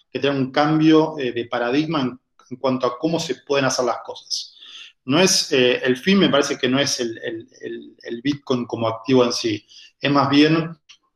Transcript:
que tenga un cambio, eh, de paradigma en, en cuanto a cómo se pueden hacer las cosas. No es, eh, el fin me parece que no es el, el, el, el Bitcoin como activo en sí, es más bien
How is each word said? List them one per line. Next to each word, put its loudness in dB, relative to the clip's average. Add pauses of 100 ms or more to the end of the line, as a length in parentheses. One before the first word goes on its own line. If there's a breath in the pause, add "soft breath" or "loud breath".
(120)
que -8
tenga 0
un -4
cambio, 4
eh, -6
de -4
paradigma -2
en, -4 (320)
en -14
cuanto -2
a -4
cómo -2
se -6 (120)
pueden 0
hacer 0
las -2
cosas. -12 (480 loud breath)
No 0
es, 2
eh, 2
el 0
fin 2
me 6
parece 0
que -2
no 0
es -2
el, -6
el, -10 (120)
el, -14
el -12
Bitcoin -4
como -4
activo 2
en -2
sí, -6 (340 loud breath)
es -2
más 2
bien 2 (380)